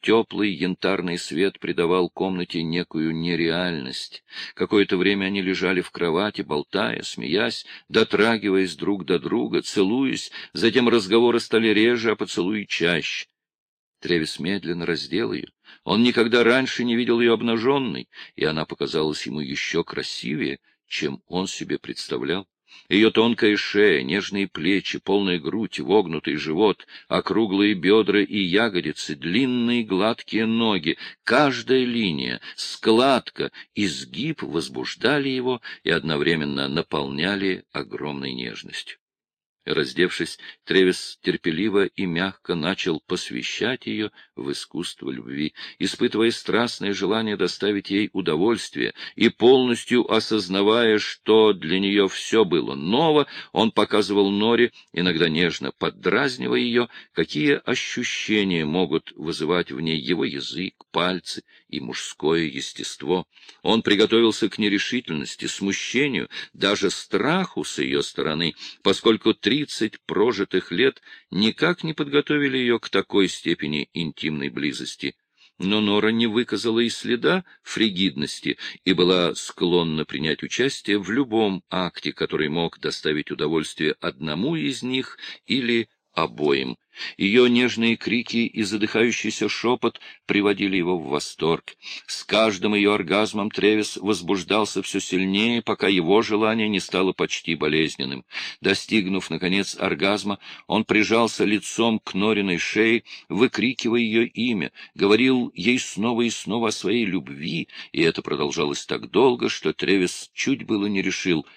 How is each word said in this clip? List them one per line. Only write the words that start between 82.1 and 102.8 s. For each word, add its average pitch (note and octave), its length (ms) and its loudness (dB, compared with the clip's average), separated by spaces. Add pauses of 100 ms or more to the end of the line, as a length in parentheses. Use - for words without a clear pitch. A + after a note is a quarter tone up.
который D2+ 380 -2
мог E2 280 -2
доставить D2+ 520 -4
удовольствие D#2 720 -2
одному D#2+ 560 -4
из C#3+ 260 -4
них B2+ 360 -6 (280)
или A#2 420 0 (280)
обоим. C2+ 600 0 (420)
Ее A2+ 280 6
нежные A#2 500 2
крики A#2 500 -2
и A2 160 -4
задыхающийся G#2+ 880 0
шепот A#2 500 -2 (240)
приводили G2 540 2
его F2+ 200 0
в D2 100 -8
восторг. D#2 680 -2 (300)
С - 180 -12
каждым G#2 500 2
ее G#2 200 4
оргазмом G#2 560 0
Тревис G#2 480 2
возбуждался G2 840 -2
все - 160 -4
сильнее, G2 640 0
пока G2 280 -2
его G2 340 4
желание G#2+ 480 0
не G2 100 0
стало F#2 320 0
почти - 420 -4
болезненным. D2 680 -2 (380)
Достигнув, F#2+ 640 0
наконец, F2+ 500 -2
оргазма, G2 600 -2 (280)
он G#2+ 180 0
прижался G#2+ 600 2
лицом G#2+ 540 0
к - 160 -10
Нориной G2+ 420 0
шее, A2 480 2 (240)